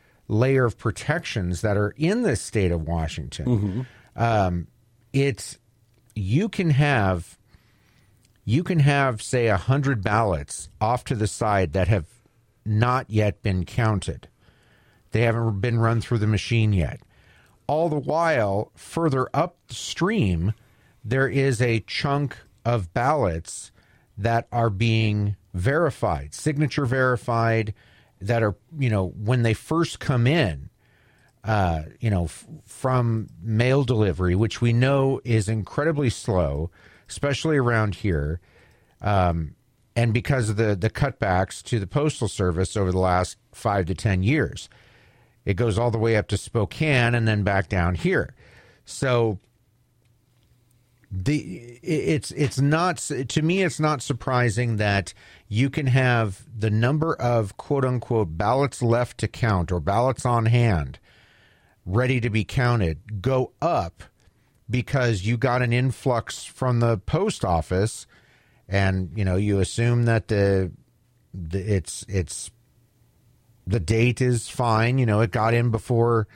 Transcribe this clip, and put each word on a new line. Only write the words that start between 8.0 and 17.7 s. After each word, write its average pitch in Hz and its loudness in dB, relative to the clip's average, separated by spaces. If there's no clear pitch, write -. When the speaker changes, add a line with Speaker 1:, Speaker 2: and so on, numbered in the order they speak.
Speaker 1:
you 131 2
can 175 0
have, 139 2
say, 120 0
a 101 2
hundred 131 0
ballots 101 -2
off 120 0
to 131 -4
the 104 0
side 101 0
that 92 2
have 98 2
not 120 0
yet 104 0
been 92 -2
counted. 104 -2
They 110 0
haven't 113 0
been 117 0
run 113 2
through 113 -2
the 107 0
machine 107 2
yet. 82 0
All 156 0